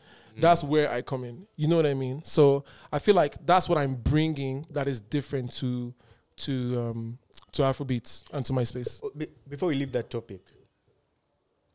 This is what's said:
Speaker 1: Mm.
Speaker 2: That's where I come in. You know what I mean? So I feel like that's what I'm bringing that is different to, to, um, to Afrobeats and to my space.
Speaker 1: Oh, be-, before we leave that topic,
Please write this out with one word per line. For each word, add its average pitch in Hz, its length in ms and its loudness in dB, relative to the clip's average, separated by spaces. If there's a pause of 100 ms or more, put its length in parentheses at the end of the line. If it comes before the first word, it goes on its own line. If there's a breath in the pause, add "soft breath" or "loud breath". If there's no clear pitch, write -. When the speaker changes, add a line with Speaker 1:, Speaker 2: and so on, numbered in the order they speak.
(360 soft breath)
Speaker 1:
Mm. - 40 -14
Speaker 2:
That's 170 240 6
where 147 260 2
I 123 120 -2
come 127 220 -6
in. 123 220 -14 (100)
You 151 120 0
know 170 80 4
what 160 100 4
I 143 80 0
mean? 135 300 -4
So 139 400 4 (280 loud breath)
I 147 60 -2
feel 202 160 4
like 156 220 4 (100)
that's 175 220 4
what 156 100 2
I'm 139 160 0
bringing 139 760 0
that 143 180 -4
is 123 120 -4
different 127 580 -4
to, 123 360 -4 (440 soft breath)
to, 123 420 -2
um, 117 380 -6 (340)
to - 100 0
Afrobeats 131 720 -2
and 131 140 -6
to 135 80 -2
my 127 100 0
space. 123 400 -6
Speaker 1:
Oh, 139 100 -8
be-, 151 140 -8 (180)
before 143 220 -4
we 151 60 2
leave 135 180 -4
that 120 160 -4
topic, 107 320 -10 (1300)